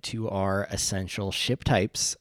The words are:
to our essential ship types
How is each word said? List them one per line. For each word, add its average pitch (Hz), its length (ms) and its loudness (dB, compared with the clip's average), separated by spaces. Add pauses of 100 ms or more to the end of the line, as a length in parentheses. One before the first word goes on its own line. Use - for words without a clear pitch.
to 113 280 -4
our 98 400 2
essential 98 600 -2
ship - 320 0
types - 580 2